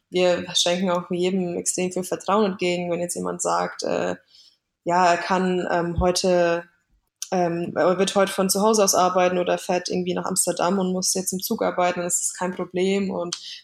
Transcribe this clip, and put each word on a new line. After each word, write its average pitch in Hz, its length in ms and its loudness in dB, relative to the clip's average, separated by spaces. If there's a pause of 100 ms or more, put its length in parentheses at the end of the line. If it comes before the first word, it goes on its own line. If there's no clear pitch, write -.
wir 180 360 2 (100)
schenken 180 360 2
auch 180 180 -2
jedem 180 480 0
extrem 185 340 -4
viel 185 120 -4
Vertrauen 190 420 0
entgegen. 180 460 -2
Wenn 170 100 -2
jetzt 175 140 -4
jemand 180 260 -6
sagt, 175 420 -2
äh, 175 320 -2 (680)
ja, 175 260 4
er 175 60 2
kann, 185 520 0
ähm, 170 300 0
heute, 175 640 2 (680)
ähm, 175 440 -2
er 175 240 2
wird 190 160 0
heute 190 160 4
von 190 180 0
zu 196 120 0
Hause 214 220 4
aus 202 120 4
arbeiten 180 420 4
oder 175 220 0
fährt 180 300 -2
irgendwie 180 260 -2
nach 180 100 -4
Amsterdam 180 540 0
und 185 140 0
muss 185 200 -2
jetzt 185 200 -4
im 185 60 -4
Zug 220 220 -4
arbeiten, 180 380 0
dann 175 80 -4
ist 180 140 -2
das - 120 -6
kein 185 220 -4
Problem. 190 560 -2
Und 175 260 -6 (260)